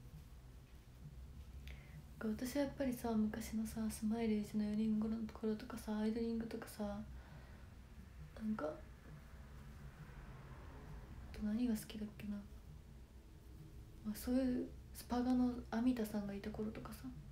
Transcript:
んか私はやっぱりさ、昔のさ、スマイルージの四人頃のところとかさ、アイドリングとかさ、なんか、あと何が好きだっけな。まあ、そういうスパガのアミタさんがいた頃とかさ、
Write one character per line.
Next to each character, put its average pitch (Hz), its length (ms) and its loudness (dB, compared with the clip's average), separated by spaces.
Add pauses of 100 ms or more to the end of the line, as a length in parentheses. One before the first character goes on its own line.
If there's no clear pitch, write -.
(2250)
ん 214 60 4
か 254 100 0
私 269 120 2
は 285 60 8
や 269 60 4
っ - 80 -4
ぱ 277 60 2
り 247 100 4
さ、 233 180 0
昔 220 440 4
の 220 100 2
さ、 220 240 0
ス 220 160 0
マ 226 160 4
イ 226 60 6
ル 214 80 6
ー 208 160 2
ジ 214 80 2
の 208 60 6
四 208 100 2
人 220 240 6
頃 220 160 4
の 226 100 0
と - 80 -4
こ - 140 -2
ろ 214 80 4
と 220 100 -4
か 247 140 -6
さ、 214 180 0
ア 214 80 4
イ 220 60 6
ド 233 80 2
リ 233 140 4
ン 226 40 2
グ 226 80 2
と 226 140 -4
か - 80 -6
さ、 - 160 -4
な 202 100 0 (1500)
ん 214 120 4
か、 302 120 2
あ - 20 0 (2750)
と 214 80 -6
何 220 240 6
が 226 60 6
好 214 140 2
き - 100 -6
だ 208 80 -2
っ 208 40 -4 (100)
け 208 80 -4
な。 202 80 0 (1700)
ま 214 60 2
あ、 214 40 -2
そ - 160 0
う 254 40 8
い 254 260 6
う 262 60 -2 (260)
ス - 120 -10
パ 247 180 4
ガ 254 100 6
の 247 180 8 (200)
ア 226 100 4
ミ 254 140 8
タ 220 100 2
さ 214 140 0
ん 202 80 0
が 196 80 -2
い 196 40 -2
た 214 120 -2
頃 214 180 0
と - 120 -4
か 220 120 -6
さ、 - 140 -8 (240)